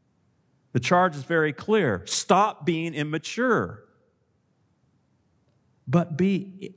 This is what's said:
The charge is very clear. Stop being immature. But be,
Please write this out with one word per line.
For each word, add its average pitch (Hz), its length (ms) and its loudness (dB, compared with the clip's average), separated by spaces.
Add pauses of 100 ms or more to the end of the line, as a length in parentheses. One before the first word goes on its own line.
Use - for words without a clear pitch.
(720)
The 135 80 -2
charge 180 380 2
is 139 80 -10
very 156 280 0
clear. 147 540 0
Stop - 580 2
being 165 300 -2
immature. 151 880 -4 (2000)
But 165 280 0
be, - 600 -2